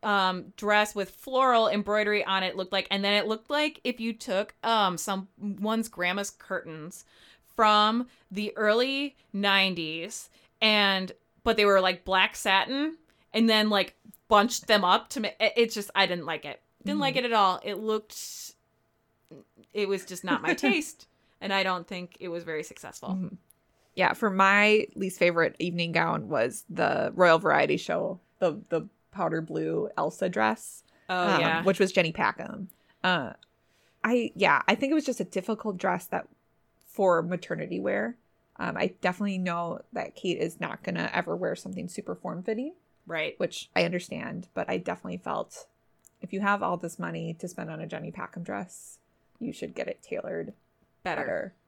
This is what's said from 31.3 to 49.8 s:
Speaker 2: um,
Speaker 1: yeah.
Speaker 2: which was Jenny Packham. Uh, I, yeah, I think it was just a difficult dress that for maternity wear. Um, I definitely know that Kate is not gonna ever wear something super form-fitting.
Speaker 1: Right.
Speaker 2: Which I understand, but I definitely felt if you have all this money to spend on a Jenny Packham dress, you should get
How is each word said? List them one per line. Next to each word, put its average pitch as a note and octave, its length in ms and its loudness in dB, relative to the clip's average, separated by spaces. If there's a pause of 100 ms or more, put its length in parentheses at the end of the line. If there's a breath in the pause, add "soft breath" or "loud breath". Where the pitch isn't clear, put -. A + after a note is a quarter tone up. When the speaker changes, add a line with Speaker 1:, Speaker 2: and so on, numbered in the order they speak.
Speaker 2:
um, D#3 60 4
Speaker 1:
yeah. E3 240 2
Speaker 2:
which F#3+ 160 4
was F#3+ 100 4
Jenny E3 220 2
Packham. - 560 -4 (340 soft breath)
Uh, E3+ 300 0 (720)
I, A#3 320 2
yeah, E3 320 4
I G3+ 60 6
think C4+ 180 -2
it - 20 2
was D4+ 120 2
just B3+ 140 -4
a - 40 -2
difficult G#3 540 -6
dress F3+ 280 -2
that - 220 -6 (680)
for F3 240 4
maternity F3 580 -6
wear. G3+ 360 -2 (420)
Um, - 180 -6
I - 120 -2 (120)
definitely F#3+ 380 -2
know E3+ 420 -4 (120)
that - 240 -8
Kate F3+ 220 -4
is E3+ 200 -4
not - 240 -8
gonna E3+ 320 -4
ever F3 220 -2
wear F3+ 180 -2
something F3+ 340 -12
super - 280 -10
form-fitting. A3 580 -6 (320)
Speaker 1:
Right. D#3+ 320 -6
Speaker 2:
Which - 380 -4
I F3+ 80 4
understand, F3 680 -6
but E3+ 160 -4
I F3+ 100 -2
definitely F3+ 400 -8
felt - 500 -8 (520)
if - 120 -12
you G3 80 -4
have G3+ 200 2
all F3+ 160 -2
this E3+ 220 -10
money E3 400 -8
to - 80 -10
spend F3 240 -10
on D#3 100 -10
a E3 60 -10
Jenny D#3+ 240 -10
Packham F3 320 -12
dress, - 560 -10 (400)
you - 140 -8
should - 240 -12
get - 100 -6